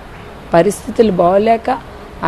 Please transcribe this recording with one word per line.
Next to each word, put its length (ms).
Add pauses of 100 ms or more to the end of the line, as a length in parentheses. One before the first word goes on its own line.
(540)
పరిస్థితులు 680
బాగోలేక 500 (580)